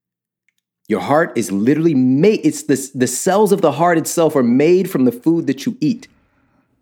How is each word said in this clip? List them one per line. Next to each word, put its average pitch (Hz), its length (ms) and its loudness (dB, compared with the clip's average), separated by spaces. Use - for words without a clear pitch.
Your 104 120 -2
heart 143 360 0
is 95 160 -4
literally 147 420 0
made, 135 500 2
it's 151 200 -2
the, 135 300 -2
the 127 120 0
cells 185 460 0
of 196 80 -2
the 151 120 2
heart 170 260 0
itself 156 360 -2
are 139 80 2
made 151 480 2
from 131 140 0
the 120 80 2
food 160 340 -2
that 131 180 -6
you 117 160 -4
eat. - 280 -4